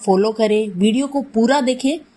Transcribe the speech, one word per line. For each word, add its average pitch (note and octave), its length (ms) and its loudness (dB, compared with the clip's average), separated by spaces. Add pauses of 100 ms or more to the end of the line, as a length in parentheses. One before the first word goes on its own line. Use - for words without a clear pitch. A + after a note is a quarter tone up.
फॉलो G3 260 2
करें, G#3+ 380 0
वीडियो A3 380 0
को C#4 140 -4
पूरा A#3+ 400 0
देखें, C4 360 -2 (200)